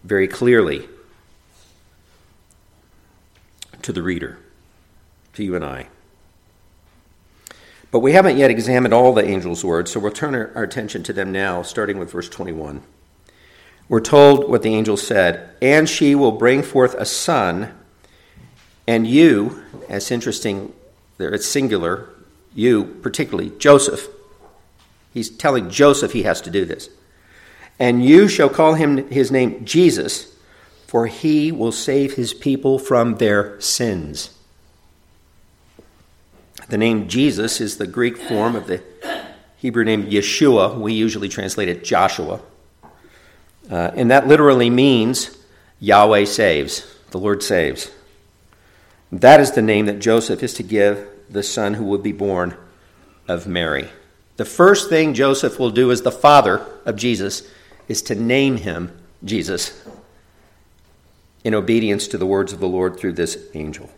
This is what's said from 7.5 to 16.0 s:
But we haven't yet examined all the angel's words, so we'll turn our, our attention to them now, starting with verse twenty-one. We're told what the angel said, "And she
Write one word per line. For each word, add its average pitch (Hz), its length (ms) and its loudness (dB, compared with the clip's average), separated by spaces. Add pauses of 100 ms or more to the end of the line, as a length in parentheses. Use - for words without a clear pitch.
But 117 100 0
we 135 120 2
haven't 175 260 4
yet 135 120 4
examined 117 440 0
all 123 180 6
the 107 120 0
angel's 90 400 -6
words, 87 260 -2
so - 80 -6
we'll 104 140 -4
turn 147 240 -6
our, 110 180 -8
our 113 80 -6
attention 110 400 -10
to 113 100 -10
them 95 200 -6
now, 95 300 -4
starting 101 360 -6
with 85 140 -12
verse 87 160 -10
twenty-one. 78 540 -12 (1040)
We're 113 120 0
told 143 480 6
what 117 140 0
the 110 120 0
angel 107 220 0
said, 92 520 -2 (120)
"And 151 280 4
she 143 260 2